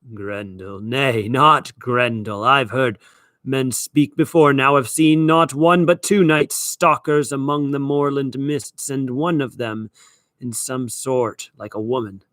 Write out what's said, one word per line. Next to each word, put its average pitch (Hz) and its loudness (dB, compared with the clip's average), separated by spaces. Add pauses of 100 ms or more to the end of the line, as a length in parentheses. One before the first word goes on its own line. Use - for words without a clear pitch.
(140)
Grendel? 98 -12
Nay, 113 -2
not 139 2
Grendel. 113 -2
I've 131 2
heard 127 -2 (460)
men 131 -2
speak - -2
before 156 4
now, 139 4
have 131 2
seen 156 2
not 160 2
one 170 4
but 175 2
two 202 2
night 156 2
stalkers 151 0
among 143 -2
the 143 -4
moorland 139 -2
mists, 139 -6
and 135 -4
one 151 -2
of 131 -6
them 110 -8 (500)
in 123 -10
some 127 -8
sort 127 -4
like - -14
a 104 -8
woman. 110 -6 (100)